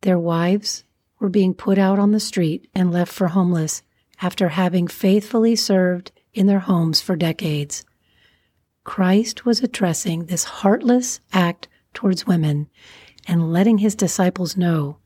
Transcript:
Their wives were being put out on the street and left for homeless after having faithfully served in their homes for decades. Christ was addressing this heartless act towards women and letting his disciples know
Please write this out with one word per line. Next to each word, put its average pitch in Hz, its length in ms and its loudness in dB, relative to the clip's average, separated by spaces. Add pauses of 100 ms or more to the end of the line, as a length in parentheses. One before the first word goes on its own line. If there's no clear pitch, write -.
Their 185 160 2
wives 170 640 -2 (340)
were 208 100 -2
being 185 260 2
put 196 240 0
out 196 200 2
on 202 140 2
the 214 80 0
street 175 540 -4
and 180 180 2
left 175 200 0
for 185 160 0
homeless 175 540 0 (380)
after 180 300 -2
having 175 360 0
faithfully 214 720 2
served 185 560 0 (200)
in 196 140 2
their 196 140 4
homes 170 400 0
for 185 160 -4
decades. 156 680 -4 (1000)
Christ 196 600 0
was 233 160 0
addressing 170 680 -2
this 175 180 -4
heartless 247 760 0 (120)
act 180 360 0 (240)
towards 185 340 -2
women 151 420 0 (600)
and 165 240 0
letting 202 260 4
his 202 160 0
disciples 180 640 -2
know 160 500 -2